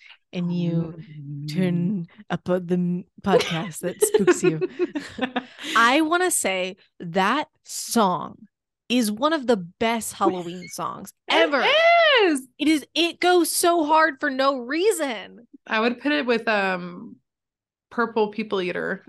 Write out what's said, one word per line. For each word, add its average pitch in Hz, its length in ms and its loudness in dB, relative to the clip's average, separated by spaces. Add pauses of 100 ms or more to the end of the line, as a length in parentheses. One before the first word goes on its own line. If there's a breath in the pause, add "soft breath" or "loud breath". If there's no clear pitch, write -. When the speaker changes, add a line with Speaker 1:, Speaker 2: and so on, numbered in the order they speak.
(320 loud breath)
Speaker 1:
and 175 240 -4
you 165 380 -2 (260)
Speaker 2:
Mm. 147 340 -12
Speaker 1:
turn 175 540 0 (220 loud breath)
up, - 180 -6
uh, 180 160 0
the 175 120 -2
m-, 180 280 -2 (200)
podcast 202 560 0
that - 220 -8
spooks 359 420 2
you. 160 180 2
Speaker 2:
<laughs> - 1120 -6
Speaker 1:
I 240 260 4
wanna 349 280 2
say 185 480 -2 (220 soft breath)
that 190 500 -2 (160)
song - 840 -2 (420)
is 233 220 2
one 262 220 0
of 269 140 -4
the 233 100 4
best 220 560 -4
Halloween 180 540 -2
songs 175 440 -10 (160)
Speaker 2:
It 247 60 0
Speaker 1:
ever. 294 320 4 (600)
Speaker 2:
is. 285 220 0 (120)
Speaker 1:
It 285 80 0
is. 302 260 2
It 330 260 -2
goes 349 320 4
so 339 340 2
hard 311 340 2
for 294 100 -2
no 269 300 0
reason. 247 880 -2 (180)
Speaker 2:
I 220 140 0
would 240 200 0
put 294 120 -2
it 294 160 -2
with, 233 200 0
um, 185 680 -2 (720)
Purple 226 380 -2
People 208 340 -4
Eater. 175 480 -6